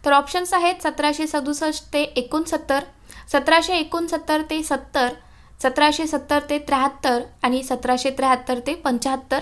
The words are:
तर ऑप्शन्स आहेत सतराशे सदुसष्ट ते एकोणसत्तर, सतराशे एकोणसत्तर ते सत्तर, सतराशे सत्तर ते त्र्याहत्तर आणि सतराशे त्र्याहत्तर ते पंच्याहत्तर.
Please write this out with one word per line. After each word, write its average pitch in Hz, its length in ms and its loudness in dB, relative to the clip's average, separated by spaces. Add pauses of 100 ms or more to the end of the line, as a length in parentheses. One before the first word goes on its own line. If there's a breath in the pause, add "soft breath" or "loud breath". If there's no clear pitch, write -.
तर 285 60 4
ऑप्शन्स 320 420 2
आहेत 359 300 2
सतराशे 294 440 0
सदुसष्ट 302 640 -4
ते 294 80 2
एकोणसत्तर, 294 840 -2 (480 loud breath)
सतराशे 330 460 4
एकोणसत्तर 320 720 -2
ते 311 140 -2
सत्तर, 269 500 -2 (460 soft breath)
सतराशे 294 480 2
सत्तर 294 320 0 (100)
ते 190 100 0
त्र्याहत्तर 269 640 0 (220)
आणि 254 200 0
सतराशे 254 460 -2
त्र्याहत्तर 262 580 0
ते 285 80 -2
पंच्याहत्तर. 262 680 -2